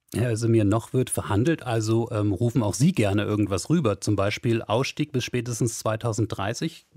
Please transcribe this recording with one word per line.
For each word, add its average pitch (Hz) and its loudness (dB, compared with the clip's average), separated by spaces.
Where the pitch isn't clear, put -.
Herr 120 0
Özdemir, 113 4
noch 107 2
wird 127 0
verhandelt, 113 0
also, 113 0
ähm, 104 0
rufen 117 0
auch 104 0
Sie 165 4
gerne 101 2
irgendwas 101 0
rüber, 139 2
zum 104 0
Beispiel 110 0
Ausstieg 131 -2
bis 123 -2
spätestens 120 -2
zweitausenddreißig. 110 -4